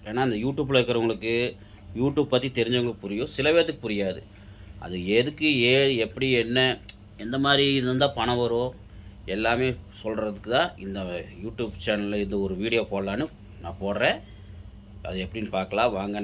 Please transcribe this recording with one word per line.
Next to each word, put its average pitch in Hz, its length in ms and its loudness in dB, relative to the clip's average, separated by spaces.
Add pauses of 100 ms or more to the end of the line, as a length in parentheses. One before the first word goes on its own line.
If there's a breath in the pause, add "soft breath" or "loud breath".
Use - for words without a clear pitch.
ஏன்னா, 123 180 0
அந்த 110 160 2
YouTube-ல 135 360 2
இருக்கிறவங்களுக்கு, 113 560 2 (640 loud breath)
YouTube 139 340 2
பத்தி 131 140 2 (120)
தெரிஞ்சவங்களுக்கு 117 460 0
புரியும். 104 320 -4
சில 143 160 4
பேர்த்துக்கு 165 320 4
புரியாது. 101 340 0 (640 loud breath)
அது 87 100 -8 (240)
எதுக்கு, 147 280 0 (240)
ஏ-, 135 240 6 (100)
எப்படி, 127 240 -2 (140)
என்ன, 120 160 0 (640)
எந்த 120 220 -4
மாதிரி 139 200 6 (160)
இருந்தா 127 260 4 (120)
பணம் 120 240 2
வரும், 120 280 0 (640 loud breath)
எல்லாமே 120 320 2 (360)
சொல்றதுக்கு 107 520 -4
தான் 170 160 2 (140)
இந்த 98 140 -6 (440)
YouTube 113 400 -6
சேனல்ல 104 420 0
இந்த 101 200 -2
ஒரு 92 180 -4
வீடியோ 113 180 2 (120)
போடலான்னு 98 320 -2 (360)
நான் 85 220 -10
போடுறேன். 196 340 0 (880 loud breath)
அது 90 160 -6
எப்படின்னு 104 340 -6
பார்க்கலாம். 104 400 2
வாங்க, 101 260 -4